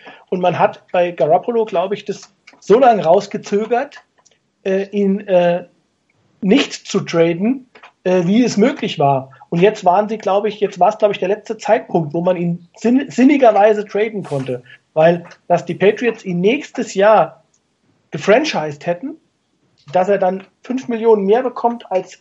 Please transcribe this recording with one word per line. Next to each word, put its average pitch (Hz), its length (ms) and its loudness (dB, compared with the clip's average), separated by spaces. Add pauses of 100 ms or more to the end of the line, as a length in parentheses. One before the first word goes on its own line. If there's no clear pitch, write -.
(280)
Und 180 120 -4
man 175 180 0
hat 214 240 0 (100)
bei 175 200 0
Garoppolo, 226 520 0
glaub 190 280 -4
ich, 208 120 -10
das - 260 -12 (300)
so 214 180 2
lange 233 260 4
rausgezögert, 208 1000 -2 (600)
äh, 196 260 -2
ihn, 202 300 0
äh, 175 440 0 (800)
nicht 233 320 0
zu - 260 -6
traden, 170 640 -2 (380)
äh, 180 220 0
wie 226 180 2
es 208 140 -4
möglich 233 400 0
war. 139 320 0 (180)
Und 170 120 -2
jetzt 208 260 2
waren 202 240 2
sie, 220 80 -8
glaub 208 260 -2
ich, 202 160 -6
jetzt 196 180 -4
war's, 180 200 2
glaub 208 140 2
ich, - 60 -8
der 185 100 -4
letzte 214 280 -6
Zeitpunkt, 196 560 -2
wo 170 80 -4
man 180 160 0
ihn 170 400 -6
sinn-, 254 320 0
sinnigerweise 220 800 4
traden 208 380 -4
konnte. 131 380 -8 (300)
Weil, 170 320 2 (220)
dass 175 180 0
die 170 100 -8
Patriots 214 480 -2
ihn 175 180 -6
nächstes 240 520 -4
Jahr 190 520 2 (680)
gefranchised 180 720 -2
hätten, 220 320 -6 (760)
dass 185 180 2
er 196 80 0
dann 190 260 -2 (180)
fünf 254 260 -8
Millionen 220 360 2
mehr 226 180 2
bekommt 240 480 -4
als, 185 300 -6